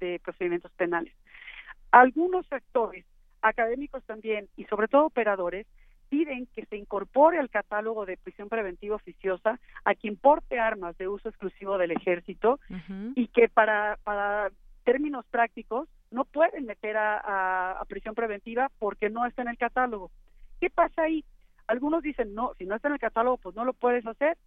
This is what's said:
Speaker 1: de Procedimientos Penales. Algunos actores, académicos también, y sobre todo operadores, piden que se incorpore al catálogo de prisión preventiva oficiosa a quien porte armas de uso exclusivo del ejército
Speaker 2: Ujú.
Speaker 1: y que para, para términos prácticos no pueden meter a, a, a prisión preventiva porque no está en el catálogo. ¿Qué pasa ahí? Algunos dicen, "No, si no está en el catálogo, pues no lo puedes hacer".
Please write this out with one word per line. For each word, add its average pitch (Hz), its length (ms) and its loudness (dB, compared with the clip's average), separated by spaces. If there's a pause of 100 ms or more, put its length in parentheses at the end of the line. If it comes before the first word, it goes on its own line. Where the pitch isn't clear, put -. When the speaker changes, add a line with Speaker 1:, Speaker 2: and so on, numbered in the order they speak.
Speaker 1:
de 180 180 -6
Procedimientos 175 540 -6
Penales. 170 420 -2 (760)
Algunos 311 600 6
actores, 220 560 -4 (340)
académicos 240 640 -2
también, 214 520 -6
y - 80 -14
sobre 214 240 0
todo 294 180 6
operadores, 202 600 -2 (440)
piden 277 440 -2
que 214 120 -12
se 214 100 -12
incorpore 247 640 4
al 277 120 -2
catálogo 214 560 -4
de 185 100 -8
prisión 202 320 -14
preventiva 208 480 -4
oficiosa 190 640 -4 (240)
a 202 100 4
quien 208 220 -8
porte 294 420 4
armas 208 380 -2
de 185 100 -6
uso 202 220 -6
exclusivo 196 480 -6
del 175 140 0
ejército 180 680 0 (100)
Speaker 2:
Ujú. 190 440 -10
Speaker 1:
y 247 140 0
que 233 200 6
para, 214 560 2
para 202 460 -2 (340)
términos 277 460 0
prácticos 233 560 -2 (240)
no 254 140 -2
pueden 311 400 0
meter 214 320 -6
a, 214 220 0
a, 185 540 -2
a - 120 -8
prisión 208 300 -10
preventiva 226 640 -4
porque 208 320 -4
no 233 160 -2
está 247 160 -6
en 247 60 -6
el 233 100 -8
catálogo. 233 520 -4 (500)
¿Qué 370 100 0
pasa 330 320 0
ahí? 320 220 0 (440)
Algunos 285 340 0
dicen, 240 320 -4
"No, 226 240 -4
si 180 80 -10
no 196 80 -4
está 220 140 -2
en 294 60 -2
el 269 60 -6
catálogo, 233 360 0
pues - 180 -10
no 220 100 -6
lo 254 100 -2
puedes 247 320 0
hacer". 285 300 0 (100)